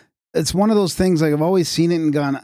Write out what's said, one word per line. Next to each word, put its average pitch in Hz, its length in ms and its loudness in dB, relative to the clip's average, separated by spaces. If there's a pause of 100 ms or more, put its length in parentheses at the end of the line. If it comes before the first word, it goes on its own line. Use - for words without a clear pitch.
(340)
it's 160 200 -2
one 202 160 2
of 220 80 2
those 190 180 0
things, 185 260 2
like, 156 120 2
I've 147 80 -2
always 175 260 0
seen 170 240 0
it 175 60 0
and 156 160 0
gone, 139 300 -2